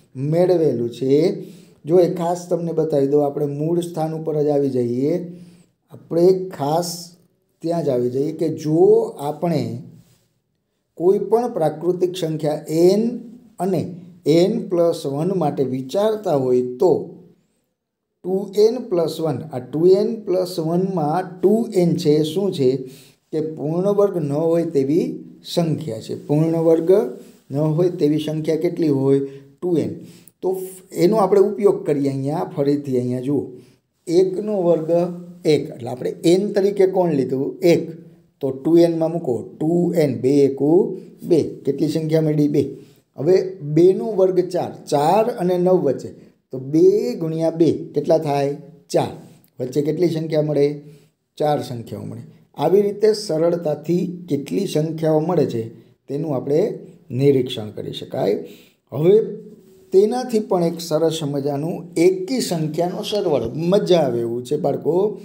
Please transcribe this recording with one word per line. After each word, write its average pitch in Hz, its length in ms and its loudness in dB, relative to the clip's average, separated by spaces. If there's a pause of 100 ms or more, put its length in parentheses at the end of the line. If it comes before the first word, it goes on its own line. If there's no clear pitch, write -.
(160)
મેળવેલું 151 720 2
છે. 139 540 2 (420)
જો 165 140 4
એ 175 140 4
ખાસ 175 360 -4
તમને 170 220 -2
બતાવી 151 360 0
દઉં, 143 180 4
આપણે 143 200 -2
મૂળ 151 340 -2
સ્થાન 160 340 -6
ઉપર 156 300 -4
જ 147 40 0
આવી 143 220 2
જઈએ. 127 680 -2 (520)
આપણે 175 580 2
ખાસ 160 680 -4 (460)
ત્યાં 165 220 -2
જ 143 60 0
આવી 123 200 0
જઈએ 127 220 -2
કે 160 180 -4
જો 156 380 2 (320)
આપણે 151 420 -2 (1400)
કોઈ 190 220 4
પણ 233 340 0
પ્રાકૃતિક 170 640 -2
સંખ્યા 156 500 -4
એન 180 360 4 (560)
અને 175 220 0 (440)
એન 170 280 4 (160)
પ્લસ 170 360 0
વન 147 300 -2
માટે 147 280 -2
વિચારતા 185 720 -2
હોય 127 280 2 (160)
તો 175 120 6 (1300)
ટુ 185 100 -2 (220)
એન 220 180 4 (140)
પ્લસ 170 300 0
વન, 156 240 -2
આ - 160 -10
ટુ 151 260 -2
એન 202 240 6 (120)
પ્લસ 180 380 -2
વન 170 240 0 (120)
માં 165 320 -2 (140)
ટુ 190 120 4 (200)
એન 175 220 4
છે - 140 0
એ 151 140 4
શું 190 280 -2
છે 131 180 2 (640)
કે 156 100 -2
પૂર્ણ 156 520 -4
વર્ગ 202 240 2
ન 147 140 -2
હોય 165 340 0
તેવી 151 400 0 (400)
સંખ્યા 139 560 -4
છે. - 140 -8 (120)
પૂર્ણ 160 300 2
વર્ગ 165 340 4 (600)
ન 127 40 -8
હોય 156 340 2
તેવી 151 300 2
સંખ્યા 156 360 -2
કેટલી 170 340 0
હોય? 139 320 2 (400)
ટુ 175 160 0
એન. 110 140 -2 (500)
તો 180 80 -2 (420)
એનો 180 260 2
આપણે 202 220 4
ઉપયોગ 196 460 2
કરીએ 139 240 0
અહીંયા, 143 460 -4
ફરીથી 143 420 0
અહીંયા 123 240 -2
જુઓ, 135 220 -2 (640)
એકનો 185 540 0
વર્ગ 165 300 2 (560)
એક. 151 220 2
એટલે 120 200 -12
આપણે 127 200 -6
એન 190 440 2
તરીકે 190 340 2
કોણ 180 240 0
લીધું? 131 480 -2
એક. 170 320 2 (500)
તો 135 100 -2
ટુ 160 260 2
એન 170 220 4
માં 160 120 0
મૂકો. 135 480 -4
ટુ 175 380 2
એન, 131 240 2
બે 139 240 4
એકુ 151 520 2 (300)
બે. 165 160 4
કેટલી - 440 -4
સંખ્યા 160 340 0
મળી? 151 260 2
બે. 147 300 -2 (400)
હવે 175 440 0
બેનો 185 500 2
વર્ગ 185 280 2
ચાર. 170 460 -6
ચાર 170 440 2
અને 185 280 -2
નવ 180 240 4
વચ્ચે. 139 280 -2 (420)
તો 131 80 -10
બે 190 560 4
ગુણ્યા 160 340 -2
બે 160 220 2
કેટલા 160 460 0
થાય? 143 400 -2 (320)
ચાર. 135 200 0 (500)
વચ્ચે 127 220 -4
કેટલી 156 280 0
સંખ્યા 156 320 -2
મળે? 147 400 0 (560)
ચાર 151 240 0
સંખ્યાઓ 110 440 -10
મળે. 110 160 -12 (360)
આવી 165 240 4
રીતે 208 320 2
સરળતાથી 170 1160 -2
કેટલી 160 380 -4
સંખ્યાઓ 156 520 0
મળે 160 260 2
છે 117 240 -6 (400)
તેનું 143 260 -6
આપણે 147 440 0 (320)
નિરીક્ષણ 131 580 0
કરી 104 240 -10
શકાય. - 520 -4 (460)
હવે 180 300 4 (720)
તેનાથી 226 480 2
પણ 190 240 0
એક 170 180 -2
સરસ 160 420 0
મજાનું 143 640 -4 (100)
એકી 190 440 2
સંખ્યાનો 175 640 -4
સરવાળો, 156 520 -2
મજા 175 440 2
આવે 123 200 0
એવું 117 260 -4
છે 147 120 -2
બાળકો. 175 680 -2